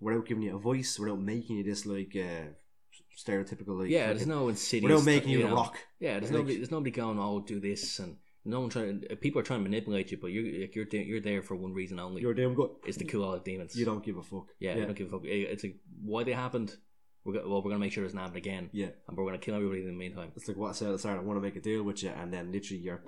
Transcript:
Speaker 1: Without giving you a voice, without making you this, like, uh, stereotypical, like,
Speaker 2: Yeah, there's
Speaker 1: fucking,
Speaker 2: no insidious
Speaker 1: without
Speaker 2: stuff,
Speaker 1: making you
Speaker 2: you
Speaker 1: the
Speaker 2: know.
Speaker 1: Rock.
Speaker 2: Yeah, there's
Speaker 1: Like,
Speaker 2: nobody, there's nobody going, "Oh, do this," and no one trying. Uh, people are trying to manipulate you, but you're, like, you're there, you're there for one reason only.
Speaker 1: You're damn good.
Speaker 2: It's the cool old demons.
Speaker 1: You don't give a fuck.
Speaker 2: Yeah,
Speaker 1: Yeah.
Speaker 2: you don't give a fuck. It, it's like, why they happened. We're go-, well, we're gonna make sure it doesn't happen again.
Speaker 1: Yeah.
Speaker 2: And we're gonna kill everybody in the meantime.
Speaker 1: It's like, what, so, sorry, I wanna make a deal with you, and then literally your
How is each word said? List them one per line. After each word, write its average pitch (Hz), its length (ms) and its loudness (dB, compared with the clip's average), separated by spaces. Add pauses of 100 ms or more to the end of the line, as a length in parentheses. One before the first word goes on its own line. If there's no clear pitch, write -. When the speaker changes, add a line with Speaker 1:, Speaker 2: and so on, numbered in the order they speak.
Speaker 1:
Without 113 260 2
giving 110 160 0
you 98 140 -2
a - 20 -6
voice, 127 400 0
without 104 220 0
making 110 380 0
you 101 60 0
this, 101 220 -2
like, 98 300 -2
uh, 85 320 -2 (680)
stereotypical, 98 640 -2
like, 92 100 0
Speaker 2:
Yeah, 156 160 6
there's 110 140 2
Speaker 1:
fucking, 127 120 2
Speaker 2:
no 135 160 2
insidious 107 340 2
Speaker 1:
without 151 200 10
Speaker 2:
stuff, 139 40 6
Speaker 1:
making 147 240 8
you 131 80 6
Speaker 2:
you 117 60 6
Speaker 1:
the 110 60 4
Speaker 2:
know. 117 60 6
Speaker 1:
Rock. - 220 4 (220)
Speaker 2:
Yeah, 123 200 2
there's 107 100 -2
Speaker 1:
Like, 147 100 4
Speaker 2:
nobody, 135 160 2
there's 123 140 -4
nobody 147 200 0
going, 113 280 0
"Oh, 101 220 0
do 101 200 -4
this," 101 380 -2
and 92 180 -8 (280)
no 120 160 -2
one 127 100 -2
trying. 101 400 -2
Uh, - 100 -4
people 143 200 2
are 110 40 -2
trying 123 160 0
to 98 100 0
manipulate 104 400 0
you, 87 80 -4
but 92 100 -6
you're, 95 340 -2
like, 95 120 -8
you're 107 160 -2
there, 104 120 0
you're 107 180 -2
there 101 220 0
for - 140 -6
one 92 160 -4
reason 92 260 -4
only. 92 240 -4
Speaker 1:
You're 117 120 2
damn 127 200 4
good. 131 160 4 (160)
Speaker 2:
It's 98 120 -4
the 90 60 -6
cool 101 200 0
old 110 200 -2
demons. 92 320 -6
Speaker 1:
You 120 80 2
don't 107 200 0
give 101 120 -4
a 87 60 -8
fuck. 92 260 -10 (100)
Speaker 2:
Yeah, 92 140 -2
Speaker 1:
Yeah. 113 80 0
Speaker 2:
you 104 60 0
don't 101 100 -4
give 95 120 -6
a - 20 -12
fuck. 92 140 -6
It, 71 40 -6 (220)
it's 104 140 -4
like, 95 120 -8 (260)
why 107 220 0
they 123 80 4
happened. 123 440 0 (480)
We're 101 160 0
go-, - 80 -4
well, 98 140 4
we're 101 80 0
gonna 104 100 2
make 101 120 2
sure 101 120 0
it 90 40 -2
doesn't 95 120 -4
happen 92 160 -6
again. 92 380 -4
Speaker 1:
Yeah. 95 140 0 (200)
Speaker 2:
And 85 80 -8
we're 95 80 0
gonna 95 140 -2
kill 107 160 -2
everybody 98 260 2
in 92 60 -4
the 90 80 -4
meantime. 90 420 -6
Speaker 1:
It's - 100 -12
like, 98 120 -4
what, 104 180 -4
so, 104 220 0
sorry, 101 200 -2
I 90 40 -4
wanna 101 180 0
make 101 160 -2
a 87 40 -8
deal 107 220 0
with 98 200 -2
you, 95 80 -2
and 87 200 -6
then 90 220 -4
literally 98 300 -4
your 87 260 -6